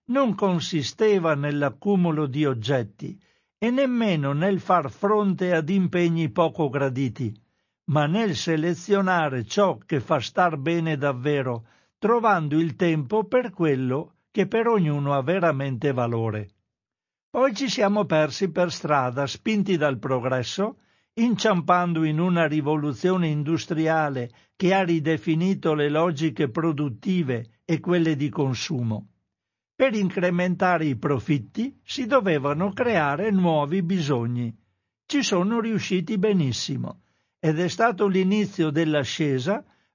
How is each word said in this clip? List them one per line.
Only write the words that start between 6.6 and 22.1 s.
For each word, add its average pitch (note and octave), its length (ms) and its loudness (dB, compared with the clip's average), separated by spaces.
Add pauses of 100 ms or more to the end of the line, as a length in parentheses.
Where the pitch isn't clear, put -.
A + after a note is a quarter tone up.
graditi, C3 640 -2 (600)
ma D3 160 2
nel G3 280 0
selezionare E3+ 1120 0
ciò F#3 320 0
che - 220 -4
fa D3+ 200 0
star D#3+ 380 0
bene D#3+ 400 -2
davvero, B2+ 680 -2 (320)
trovando G3 600 2
il E3 160 0
tempo E3+ 500 0
per B3 260 0
quello C#3 640 -2 (160)
che F#3+ 160 0
per A3+ 180 0
ognuno D3 480 2
ha C#3 80 0
veramente C#3 680 0
valore. A2+ 580 -2 (800)
Poi B3+ 240 2
ci B3+ 160 -4
siamo G#3 360 2
persi D#3 440 0
per F3 220 0
strada, C#3 560 0
spinti G3 500 -2
dal C#3+ 220 0
progresso, C3 800 -2 (360)
inciampando F3+ 880 2
in D#3 160 0